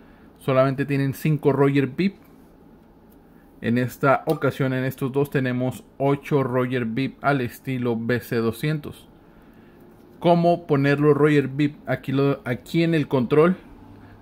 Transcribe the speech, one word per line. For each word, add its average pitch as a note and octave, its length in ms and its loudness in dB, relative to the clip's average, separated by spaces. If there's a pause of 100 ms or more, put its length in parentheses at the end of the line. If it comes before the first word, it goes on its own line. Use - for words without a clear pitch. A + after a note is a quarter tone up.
(380)
solamente C3+ 460 2
tienen C#3 300 -2
cinco D3 380 0
Roger C#3 340 2
Beep. F3+ 300 -2 (1500)
En A#2 160 0
esta B2+ 480 0
ocasión, C#3 480 -2
en C3 100 -2
estos C#3 260 -6
dos C#3 200 -2
tenemos B2+ 540 -4 (120)
ocho C#3 460 0
Roger B2+ 420 -2
Beep A#2 380 -4
al C#3+ 180 0
estilo B2 560 -4
B A#2 240 -2
C - 160 -6
doscientos. A#2 720 -4 (1080)
¿Cómo F3 480 2
ponerlo C#3+ 480 4
Roger C#3+ 340 2
Beep? C#3+ 280 -2 (100)
Aquí C3 260 -4
lo, C#3 320 0
aquí B2+ 380 -2
en E3 120 2
el D3+ 140 0
control, D3+ 480 4 (640)